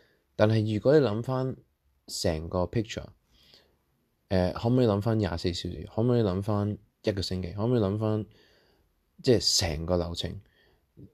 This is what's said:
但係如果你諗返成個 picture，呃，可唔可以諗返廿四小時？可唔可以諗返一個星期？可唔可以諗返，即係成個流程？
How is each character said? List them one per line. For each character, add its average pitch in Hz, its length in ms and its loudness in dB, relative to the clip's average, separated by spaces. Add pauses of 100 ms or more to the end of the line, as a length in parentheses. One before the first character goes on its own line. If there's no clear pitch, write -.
(360)
但 107 140 4
係 110 240 2
如 104 80 -2
果 147 180 6
你 139 60 4
諗 107 160 -2
返 131 340 -4 (520)
成 82 420 -4
個 90 120 0
picture， 90 440 -4 (1200)
呃， 90 240 2
可 - 140 -4
唔 123 100 4
可 127 40 4
以 120 60 4
諗 101 140 2
返 113 180 0
廿 85 180 0
四 87 160 -2
小 87 160 -6
時？ - 260 -10
可 110 60 -2
唔 120 60 2
可 123 100 4
以 117 60 2
諗 95 180 0
返 104 360 -2 (260)
一 110 80 0
個 98 100 -4
星 92 220 -4
期？ 85 100 -8
可 104 140 -2
唔 - 20 0
可 127 80 2
以 - 20 2
諗 101 200 0
返， 107 260 -2 (960)
即 131 120 4
係 - 260 2
成 82 260 -2
個 90 120 2
流 85 180 -2
程？ 87 260 -8 (720)